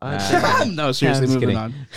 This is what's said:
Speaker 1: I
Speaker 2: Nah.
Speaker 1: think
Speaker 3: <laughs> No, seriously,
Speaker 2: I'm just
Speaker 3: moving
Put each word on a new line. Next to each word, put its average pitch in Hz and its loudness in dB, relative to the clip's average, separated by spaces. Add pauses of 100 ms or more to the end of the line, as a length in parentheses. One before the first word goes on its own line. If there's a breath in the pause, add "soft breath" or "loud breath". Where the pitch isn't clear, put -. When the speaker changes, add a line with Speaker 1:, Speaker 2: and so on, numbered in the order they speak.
Speaker 1:
I 131 -8
Speaker 2:
Nah. 494 2
Speaker 1:
think 226 -2
Speaker 3:
<laughs> - -
No, 151 0
seriously, 135 2
Speaker 2:
I'm 131 2
just 131 2
Speaker 3:
moving 120 2 (400)